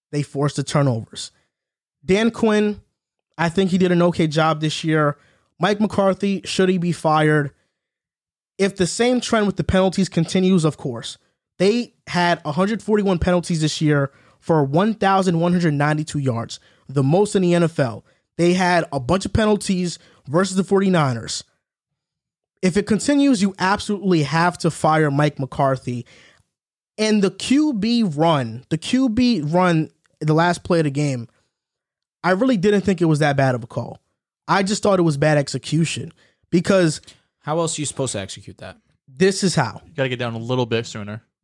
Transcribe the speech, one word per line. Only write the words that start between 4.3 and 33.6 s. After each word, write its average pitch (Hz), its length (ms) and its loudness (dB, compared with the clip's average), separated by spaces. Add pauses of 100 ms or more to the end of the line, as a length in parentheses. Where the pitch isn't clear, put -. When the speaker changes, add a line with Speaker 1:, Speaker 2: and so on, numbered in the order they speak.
Speaker 1:
this 156 240 -4
year. 156 340 0 (440)
Mike 202 180 0
McCarthy, 196 640 0
should - 240 0
he 185 100 2
be 175 140 -2
fired? 151 600 0 (1040)
If 196 180 0
the 185 100 0
same 240 360 0
trend 214 260 0
with 185 80 -2
the 165 80 -4
penalties 190 460 2
continues, 185 560 2
of 151 100 0
course. - 420 -10 (400)
They 214 360 0 (160)
had 175 360 0
a 151 60 -4
hundred 190 320 -2
forty-one 196 360 0
penalties 175 420 0
this 151 200 -2
year 147 300 2 (280)
for 160 240 2
one 175 300 0
thousand 190 460 0
one 175 140 0
hundred 170 200 0
ninety-two 151 460 -2
yards, 117 400 -4 (280)
the 135 160 -2
most 185 320 2
in 196 60 2
the 175 120 2
N 170 100 2
F 160 160 -2
L. 123 240 -4 (340)
They 175 160 2
had 180 380 0
a 139 80 -4
bunch 175 260 -2
of 202 80 -4
penalties 202 640 0 (280)
versus 185 300 0
the 196 60 2
forty-niners. 170 800 0 (1200)
If 180 160 -2
it 202 100 0
continues, 277 540 2
you 196 180 0
absolutely 190 640 0
have 165 360 0
to 160 120 0
fire 156 400 2
Mike 147 280 0
McCarthy. 131 640 -4 (920)
And 214 260 2
the 196 80 2
Q 302 420 0
B 226 300 0
run, 143 640 0
the 160 80 0
Q 262 320 0
B 233 320 2
run, 165 480 2 (300)
the 156 140 0
last 165 300 0
play 170 160 0
of 160 40 2
the 147 80 -2
game, 135 360 -4 (960)
I 175 80 2
really 233 260 2
didn't 202 240 2
think 190 200 0
it 175 40 4
was 156 140 2
that 143 180 2
bad 131 180 2
of 117 80 -8